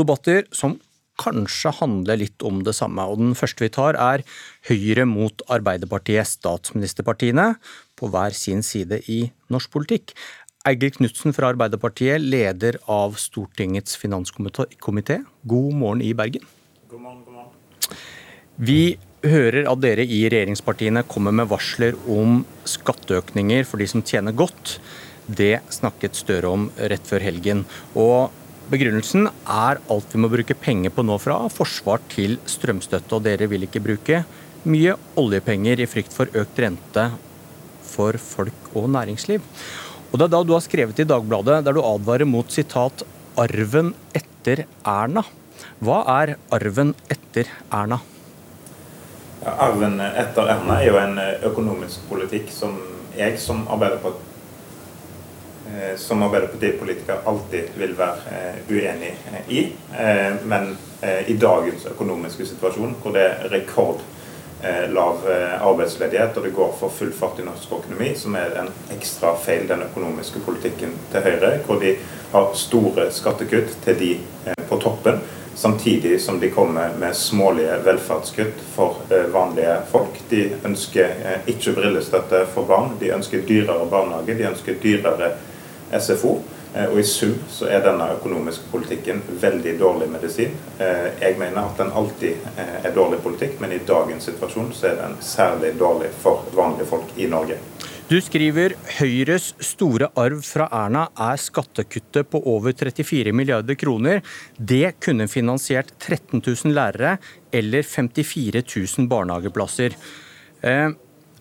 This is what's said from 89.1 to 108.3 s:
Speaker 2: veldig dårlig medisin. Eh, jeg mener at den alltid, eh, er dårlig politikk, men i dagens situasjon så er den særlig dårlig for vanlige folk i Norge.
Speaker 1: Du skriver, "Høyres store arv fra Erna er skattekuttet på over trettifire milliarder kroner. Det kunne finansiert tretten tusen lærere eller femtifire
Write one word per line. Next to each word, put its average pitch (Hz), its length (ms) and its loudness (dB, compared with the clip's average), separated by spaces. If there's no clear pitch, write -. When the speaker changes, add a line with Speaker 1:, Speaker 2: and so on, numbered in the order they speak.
Speaker 2:
veldig 85 380 0
dårlig 85 320 4
medisin. 82 400 -4
Eh, 90 400 0
jeg 95 180 2
mener 95 300 -2
at - 100 -8
den 98 140 -2
alltid, - 420 -2
eh, 90 300 -6
er - 20 0
dårlig 87 320 4
politikk, - 380 -4
men 95 100 -6
i 90 80 -4
dagens 82 460 0
situasjon - 480 -6
så 90 180 0
er 85 60 -2
den 90 240 -6
særlig 80 580 0
dårlig 80 320 2
for - 320 2
vanlige 85 340 2
folk - 300 -6
i 95 100 -2
Norge. 80 320 -2
Speaker 1:
Du 175 140 4
skriver, 165 540 2
"Høyres 139 640 2
store 139 540 2
arv 135 300 2
fra 156 260 0
Erna 120 460 0
er 117 200 0
skattekuttet - 920 -4
på 151 160 -2
over 120 280 2
trettifire 127 600 -2
milliarder 127 420 2
kroner. 139 460 2
Det 131 380 2
kunne 110 260 2
finansiert 127 720 0
tretten - 440 -2
tusen 139 320 0
lærere 135 440 2
eller 117 300 2
femtifire 127 800 -2